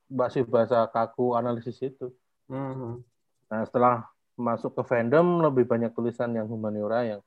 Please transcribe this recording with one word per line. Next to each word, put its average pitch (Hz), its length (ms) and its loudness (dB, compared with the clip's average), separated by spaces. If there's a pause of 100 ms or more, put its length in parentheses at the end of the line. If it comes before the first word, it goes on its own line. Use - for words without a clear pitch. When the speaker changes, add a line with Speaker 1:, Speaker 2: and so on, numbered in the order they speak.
Speaker 1:
masih 127 400 -2
bahasa 117 400 4
kaku 120 480 0
analisis 117 480 -4
itu. 131 320 -8 (320)
Speaker 2:
Hmm. 131 560 -8 (480)
Speaker 1:
Nah, 110 160 -4
setelah 123 400 2 (320)
masuk 120 400 -4
ke 127 80 0
fandom, 151 560 4
lebih 135 240 4
banyak 117 320 0
tulisan 117 400 -2
yang 110 80 -2
humaniora, 110 640 -2
yang, 104 180 -6